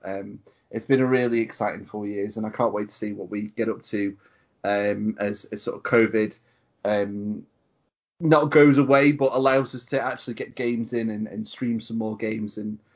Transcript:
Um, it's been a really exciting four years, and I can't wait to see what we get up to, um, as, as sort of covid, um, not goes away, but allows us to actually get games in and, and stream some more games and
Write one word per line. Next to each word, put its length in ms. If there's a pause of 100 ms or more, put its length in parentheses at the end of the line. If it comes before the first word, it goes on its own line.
Um, 340 (320)
it's 140
been 160
a 60
really 340
exciting 460
four 200
years, 300
and 100
I 40
can't 220
wait 180
to 40
see 180
what 180
we 120
get 260
up 160
to, 320 (480)
um, 540
as, 280
as 160
sort 140
of 60
covid, 560 (460)
um, 640 (720)
not 300
goes 280
away, 340
but 200
allows 420
us 120
to 160
actually 320
get 200
games 380
in 180
and, 160
and 220
stream 320
some 180
more 180
games 420
and 200 (180)